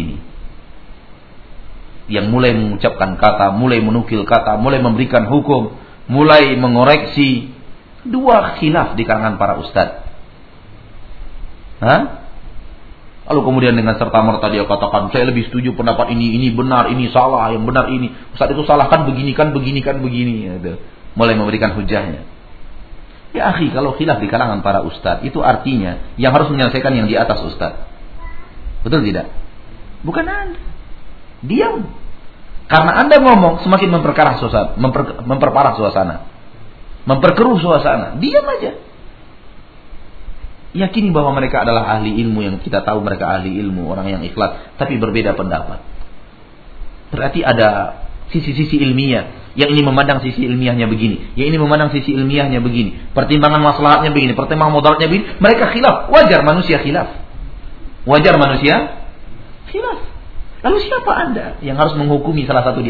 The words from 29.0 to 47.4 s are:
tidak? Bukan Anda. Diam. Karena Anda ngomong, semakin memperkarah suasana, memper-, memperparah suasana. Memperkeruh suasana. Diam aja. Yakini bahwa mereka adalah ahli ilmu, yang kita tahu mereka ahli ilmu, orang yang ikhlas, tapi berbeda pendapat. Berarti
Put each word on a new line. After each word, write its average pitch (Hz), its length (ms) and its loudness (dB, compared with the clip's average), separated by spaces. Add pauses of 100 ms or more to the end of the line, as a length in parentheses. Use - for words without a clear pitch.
tidak? 87 240 -4 (720)
Bukan 320 240 -4
Anda. 392 320 -6 (800)
Diam. 294 480 -2 (800)
Karena 160 320 4
Anda 285 240 6
ngomong, 190 400 6
semakin 190 260 4
memperkarah 147 540 2
suasana, 110 320 0
memper-, 127 480 -2
memperparah 131 560 2
suasana. 95 360 0 (880)
Memperkeruh 180 560 4
suasana. 147 600 0
Diam 554 260 2
aja. 480 320 -6 (1900)
Yakini 190 400 0
bahwa 147 240 2
mereka 131 300 0
adalah 110 340 0
ahli 107 240 -2
ilmu, 107 240 0
yang 98 160 -4
kita 101 220 -2
tahu 104 180 -2
mereka 98 240 -2
ahli 95 320 -4
ilmu, 92 320 -4
orang 95 160 -4
yang 95 160 -4
ikhlas, 92 560 -6
tapi 131 220 -2
berbeda 104 340 0
pendapat. 87 480 -4 (1300)
Berarti 143 320 -2